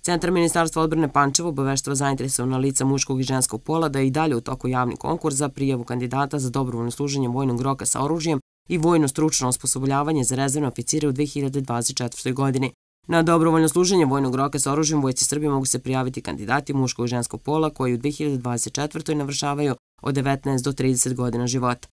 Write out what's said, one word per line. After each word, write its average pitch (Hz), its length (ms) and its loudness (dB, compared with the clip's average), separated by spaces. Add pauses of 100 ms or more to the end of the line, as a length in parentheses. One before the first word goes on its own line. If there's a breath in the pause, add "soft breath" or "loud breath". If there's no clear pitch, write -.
Centar 175 300 0
Ministarstva 165 500 2
odbrane 156 320 2
Pančevo 143 360 2
obaveštava 139 460 -2
zainteresovana 131 600 0
lica 135 280 0
muškog 135 340 2
i 135 40 0
ženskog 127 400 -2
pola 160 260 0
da 135 100 -2
je 135 80 2
i 135 40 2
dalje 151 240 0
u 117 60 -2
toku 127 260 -6
javni 127 280 -2
konkurs 156 400 -2
za 139 140 0
prijavu 131 340 -2
kandidata 127 560 -2
za 131 100 -2
dobrovoljno 120 420 -2
služenje 139 360 -2
vojnog 123 340 0
roka 131 240 -2
sa - 180 0
oružjem 156 360 0 (300)
i 175 80 0
vojno 160 300 4
stručno 151 400 0
osposobljavanje 139 760 0
za 127 120 0
rezervne 139 320 0
oficire 151 400 -2
u 139 40 2
dve 143 140 0
hiljade 139 360 -2
dvadeset 120 360 -2
četvrtoj 127 340 -4
godini. 131 400 0 (360)
Na 170 160 4
dobrovoljno 160 460 6
služenje 180 360 4
vojnog 135 300 2
roka 139 240 -2
sa 135 120 0
oružjem 151 300 2
Vojsci 131 240 0
Srbije 151 240 -2
mogu 135 160 0
se 127 140 0
prijaviti 127 420 -2
kandidati 113 520 -4
muškog 127 320 0
i - 20 -2
ženskog 120 340 -4
pola 156 280 0
koji 131 240 -2
u 117 40 0
dve 139 140 -2
hiljade 147 260 -4
dvadeset 120 360 -4
četvrtoj 151 420 -4
navršavaju 143 600 -2 (260)
od 135 140 -2
devetnaest 135 480 0
do 143 80 -2
trideset 131 440 0
godina 123 320 -2
života. 123 400 -2 (120)